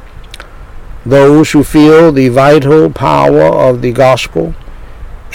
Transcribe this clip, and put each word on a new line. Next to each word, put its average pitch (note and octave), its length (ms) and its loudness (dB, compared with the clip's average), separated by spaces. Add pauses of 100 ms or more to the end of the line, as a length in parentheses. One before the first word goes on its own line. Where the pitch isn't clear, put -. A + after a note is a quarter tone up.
(1040)
Those C#3 460 2
who C#3+ 140 0
feel D#3 480 4
the C3+ 160 0
vital C#3+ 600 2
power C#3+ 540 0
of C3 380 0
the B2+ 100 -4
gospel C3 640 -2 (800)